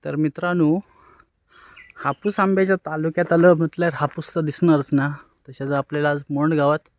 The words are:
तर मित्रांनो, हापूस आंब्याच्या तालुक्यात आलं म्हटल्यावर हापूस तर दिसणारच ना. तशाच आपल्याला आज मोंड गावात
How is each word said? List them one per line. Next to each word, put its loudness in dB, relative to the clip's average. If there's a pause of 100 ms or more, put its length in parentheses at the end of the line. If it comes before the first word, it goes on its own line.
तर -6
मित्रांनो, 0 (1160)
हापूस -6
आंब्याच्या 2
तालुक्यात -4
आलं 6
म्हटल्यावर -2
हापूस -6
तर -2
दिसणारच 2
ना. 2 (400)
तशाच -8
आपल्याला -2
आज -2
मोंड 0
गावात 2 (200)